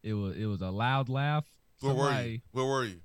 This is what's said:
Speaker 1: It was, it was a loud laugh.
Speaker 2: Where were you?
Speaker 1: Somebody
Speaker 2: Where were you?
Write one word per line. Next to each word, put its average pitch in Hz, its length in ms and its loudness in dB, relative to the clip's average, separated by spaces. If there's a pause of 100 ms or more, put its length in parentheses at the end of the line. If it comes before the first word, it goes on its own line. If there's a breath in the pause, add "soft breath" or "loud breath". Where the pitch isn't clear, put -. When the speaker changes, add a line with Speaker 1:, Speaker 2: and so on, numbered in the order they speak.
Speaker 1:
It 110 100 -4
was, 98 240 -2
it 107 80 -2
was 98 160 -2
a 92 100 -2
loud 123 380 0
laugh. 147 360 0 (360)
Speaker 2:
Where 135 120 2
were 131 100 4
you? 139 60 4
Speaker 1:
Somebody 120 320 -2 (100)
Speaker 2:
Where 131 140 0
were 135 200 2
you? 90 200 -8